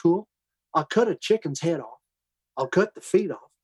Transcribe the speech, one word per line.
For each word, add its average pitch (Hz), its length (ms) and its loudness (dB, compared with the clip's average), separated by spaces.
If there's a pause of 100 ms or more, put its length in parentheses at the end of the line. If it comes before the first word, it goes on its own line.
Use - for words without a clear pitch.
cool? 180 260 2 (460)
I'll 151 120 0
cut 233 240 0
a 175 60 -2
chicken's 175 440 -2
head 165 220 -2
off. 117 180 -18 (560)
I'll 131 120 -4
cut 202 280 0
the - 60 -20
feet 190 300 0
off, - 180 -14 (140)